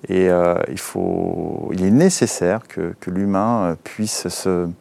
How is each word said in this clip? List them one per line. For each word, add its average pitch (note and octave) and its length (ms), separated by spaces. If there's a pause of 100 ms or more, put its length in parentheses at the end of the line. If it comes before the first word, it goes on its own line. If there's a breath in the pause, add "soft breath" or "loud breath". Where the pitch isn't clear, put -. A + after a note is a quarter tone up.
et, F#2 200
euh, F2 260 (160)
il - 80
faut, F2+ 920
il F#2 120
est F#2+ 60
nécessaire A2+ 760
que, E2+ 320
que - 100
l'humain, G2+ 540
euh, E2+ 180
puisse - 460
se F2 400 (120)